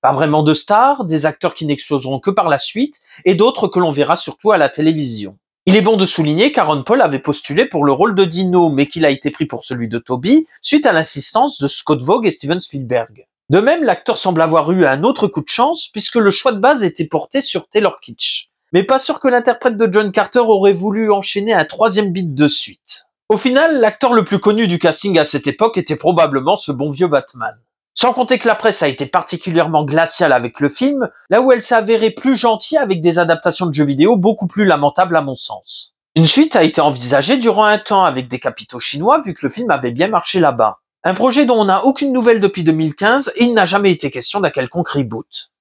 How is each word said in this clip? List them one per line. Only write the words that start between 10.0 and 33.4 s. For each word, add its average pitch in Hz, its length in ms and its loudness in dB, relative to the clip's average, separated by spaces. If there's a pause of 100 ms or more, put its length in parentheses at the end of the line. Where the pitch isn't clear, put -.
suite 294 240 0
à 226 60 2
l'insistance 170 680 -2
de 139 80 -2
Scott 139 340 -4
Vogt 214 220 0
et 190 60 2
Steven 160 320 -6
Spielberg. 120 640 -8 (240)
De 170 100 6
même, 302 240 0
l'acteur 202 320 -2
semble 175 240 -2
avoir 160 320 2
eu 180 140 4
un 139 180 0
autre 226 220 0
coup 156 160 -4
de - 60 -12
chance, 302 440 -2
puisque - 240 -6
le 208 140 4
choix 254 220 -2
de 208 60 -6
base 247 240 2
était 170 220 -2
porté - 380 -4
sur - 260 -8
Taylor 202 320 -2
Kitsch. - 480 -10 (240)
Mais 180 120 4
pas 262 140 2
sûr 277 220 -4
que 269 80 0
l'interprète 240 480 0
de 214 160 0
John 208 200 0
Carter 214 260 0
aurait 202 340 4
voulu 208 400 -2
enchaîner 202 400 -2
un 170 140 2
troisième 208 440 0
beat 175 240 -6
de 143 140 2
suite. - 560 -8 (240)
Au 214 80 2
final, 277 440 2
l'acteur 233 340 2
le 220 100 4
plus 196 140 -2
connu 214 280 2
du 175 120 0
casting 170 400 0
à 151 60 4
cette 143 220 -4
époque 214 300 -2
était 156 200 -4
probablement 156 600 0
ce - 160 -10
bon 139 180 -4
vieux 170 180 -2
Batman. 123 480 -4 (380)
Sans 247 180 2
compter 254 260 0
que - 80 -4
la 220 80 2
presse - 300 -2
a 147 40 2
été 139 160 -4
particulièrement 160 800 -2
glaciale 160 480 0
avec 120 280 -2
le 143 80 0
film, 262 420 -2 (180)
là 214 140 4
où 262 80 2
elle 240 100 4
s'est - 140 -2
avérée 220 380 2
plus 262 240 0
gentille - 420 0
avec 190 240 0
des 170 160 2
adaptations 170 480 0